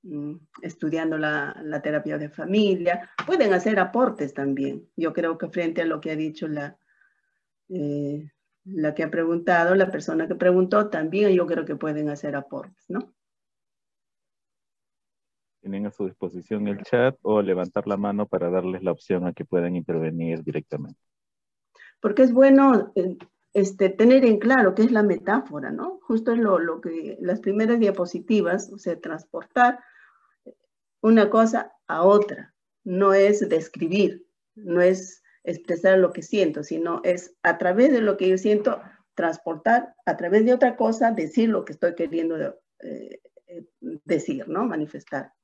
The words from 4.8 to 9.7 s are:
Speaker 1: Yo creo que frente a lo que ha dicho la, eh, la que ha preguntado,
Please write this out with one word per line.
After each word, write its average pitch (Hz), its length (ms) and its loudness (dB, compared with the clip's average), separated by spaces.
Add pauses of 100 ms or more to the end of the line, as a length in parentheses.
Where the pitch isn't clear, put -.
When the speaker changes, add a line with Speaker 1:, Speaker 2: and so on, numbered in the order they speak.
Speaker 1:
Yo 160 160 -2
creo 165 260 -2
que 170 100 -8
frente 165 340 -4
a 165 40 -2
lo 160 140 -4
que 160 120 -6
ha 151 40 -4
dicho 156 300 -6
la, 147 320 -8 (880)
eh, 147 640 -6 (340)
la 156 300 -4
que 165 80 -6
ha 156 80 -4
preguntado, 170 640 0